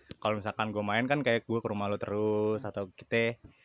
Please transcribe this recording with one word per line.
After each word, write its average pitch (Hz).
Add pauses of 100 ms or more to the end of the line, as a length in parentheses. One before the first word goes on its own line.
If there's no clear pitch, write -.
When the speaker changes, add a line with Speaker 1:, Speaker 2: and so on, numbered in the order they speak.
(160)
Speaker 1:
kalau 107
misalkan 107
gue 104
main 104
kan 143
kayak 117
gue 113
ke 113
rumah 104
lo 101
terus, 107
Speaker 2:
Hmm. 104
Speaker 1:
atau 101
kita, 117 (300)